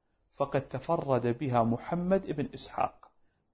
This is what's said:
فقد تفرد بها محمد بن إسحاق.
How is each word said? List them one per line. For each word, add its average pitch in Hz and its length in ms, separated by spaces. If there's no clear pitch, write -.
فقد 135 300
تفرد 131 800
بها 120 240
محمد 175 680
بن 147 220
إسحاق. - 580